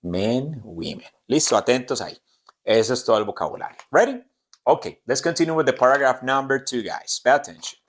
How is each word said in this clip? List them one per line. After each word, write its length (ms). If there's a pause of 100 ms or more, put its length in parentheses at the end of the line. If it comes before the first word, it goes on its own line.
Men, 600
women. 440 (200)
¿Listo? 280
Atentos 460
ahí. 180 (440)
Eso 300
es 100
todo 140
el 80
vocabulario. 520 (140)
Ready? 320 (420)
Okay, 400
let's 160
continue 320
with 120
the 80
paragraph 500
number 340
two, 260
guys. 400
Pay 80
attention. 580